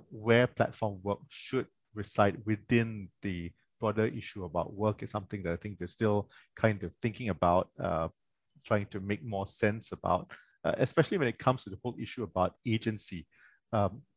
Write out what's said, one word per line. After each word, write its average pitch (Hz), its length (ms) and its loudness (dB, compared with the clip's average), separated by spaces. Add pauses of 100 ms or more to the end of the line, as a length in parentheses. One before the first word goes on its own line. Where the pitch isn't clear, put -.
(120)
where 117 360 6
platform 107 560 -2
work 101 160 -2 (100)
should - 380 -4 (280)
reside 104 500 2
within 110 640 0 (140)
the 87 300 -4 (280)
broader 110 260 2
issue 107 380 -8
about 85 280 -2
work 104 300 0
is 110 80 -8
something 101 320 -6
that 85 100 -2
I 85 40 -2
think 101 220 -10
we're 90 80 -6
still 104 440 2 (260)
kind 104 260 2
of 85 100 -6 (100)
thinking 117 260 -4
about, 90 400 4 (100)
uh, 82 300 -2 (580)
trying 101 200 0
to 101 140 -10
make 101 240 -4
more 98 220 -4
sense 107 460 0
about, 92 400 0 (320)
uh, 80 140 2
especially 160 400 2
when 135 100 2
it 110 100 -2
comes 131 260 2
to 98 60 -10
the 98 120 -10
whole 123 180 -6
issue 117 220 -6
about 92 320 0 (120)
agency. 110 600 -2 (460)
Um, 101 300 0 (140)